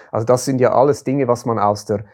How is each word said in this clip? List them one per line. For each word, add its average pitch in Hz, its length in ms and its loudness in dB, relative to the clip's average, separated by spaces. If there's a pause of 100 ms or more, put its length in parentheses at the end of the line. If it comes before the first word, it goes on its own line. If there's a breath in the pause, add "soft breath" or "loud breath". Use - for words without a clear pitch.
(120)
Also 110 140 -4
das 123 200 0
sind 131 140 -2
ja 120 140 2
alles 135 300 2
Dinge, 135 240 -2
was 117 180 -2
man 113 140 -2
aus 104 260 0
der 104 280 -4